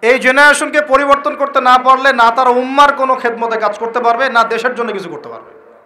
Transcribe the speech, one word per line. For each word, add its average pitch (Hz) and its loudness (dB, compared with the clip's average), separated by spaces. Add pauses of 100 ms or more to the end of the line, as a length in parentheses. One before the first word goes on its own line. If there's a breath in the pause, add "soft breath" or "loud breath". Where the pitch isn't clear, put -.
এই 247 2
জেনারেশনকে 294 2
পরিবর্তন 277 0
করতে 269 -4
না 254 4
পারলে, 262 2
না 233 2
তারা 254 0
উম্মার 269 2
কোনো 262 -2
খেদমতে 226 -4
কাজ 208 -4
করতে 233 -6
পারবে, 233 0
না 233 2
দেশের 226 -4
জন্য 226 -6
কিছু 180 -10
করতে 147 -16
পারবে, 113 -20 (340)